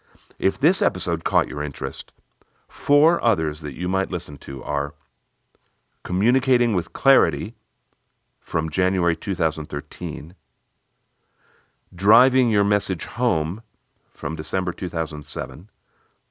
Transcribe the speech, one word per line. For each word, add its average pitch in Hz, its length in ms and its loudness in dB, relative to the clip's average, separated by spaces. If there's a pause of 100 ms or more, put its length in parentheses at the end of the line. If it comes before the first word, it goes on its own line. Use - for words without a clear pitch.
(380)
If 95 200 0
this 175 240 2
episode 87 420 -2
caught 85 240 0
your 73 140 -6
interest, 69 500 -8 (560)
four 147 560 2
others 80 380 0
that 73 100 -6
you 85 160 -4
might 95 220 0
listen 80 280 -6
to 67 240 -10
are 73 320 -4 (1080)
Communicating 120 720 2
with 87 180 -2
Clarity 98 640 2 (840)
from 80 300 -2
January 90 480 2
two 98 180 -4
thousand 80 320 -2
thirteen, 73 680 -8 (1600)
Driving 120 560 6
Your 104 140 4
Message 101 420 0
Home 98 560 -2 (500)
from 78 240 -6
December 87 380 -4
two 90 160 -6
thousand 76 340 -4
seven, 73 460 -10 (600)